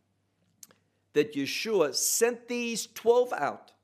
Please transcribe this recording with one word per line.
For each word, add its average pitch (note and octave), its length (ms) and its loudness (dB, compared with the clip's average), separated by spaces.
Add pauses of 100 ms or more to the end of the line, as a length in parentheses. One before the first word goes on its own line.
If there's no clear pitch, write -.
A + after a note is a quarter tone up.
(1120)
that D3 220 0
Yeshua C#3+ 600 0
sent - 540 0
these A#3+ 380 -4
twelve B3 460 2
out, A#2+ 400 -4 (120)